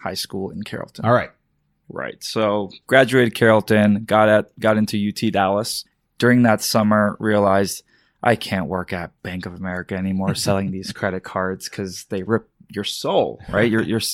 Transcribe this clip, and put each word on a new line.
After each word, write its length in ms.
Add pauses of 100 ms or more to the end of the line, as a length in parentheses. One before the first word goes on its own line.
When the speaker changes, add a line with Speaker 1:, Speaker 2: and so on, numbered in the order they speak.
Speaker 1:
High 120
School 360
in 120
Carrollton. 420
Speaker 2:
All 80
right. 180 (600)
Speaker 1:
Right. 340
So 460 (160)
graduated 480
Carrollton, 720
got 260
at, 280
got 200
into 180
U 160
T 180
Dallas. 540 (320)
During 280
that 180
summer, 580
realized 600 (400)
I 140
can't 300
work 280
at 160 (120)
Bank 220
of 80
America 420
anymore 400
Speaker 2:
<laughs> 20
Speaker 1:
selling 340
these 200
credit 320
cards 460
'cause 400
they 140
rip 260 (220)
your 140
soul, 640
right? 200
You're, 120
you're, 180 (140)